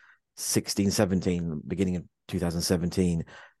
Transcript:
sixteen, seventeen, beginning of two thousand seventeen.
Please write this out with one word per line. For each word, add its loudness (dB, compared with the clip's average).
sixteen, 0
seventeen, 0
beginning 0
of -6
two -4
thousand 0
seventeen. 2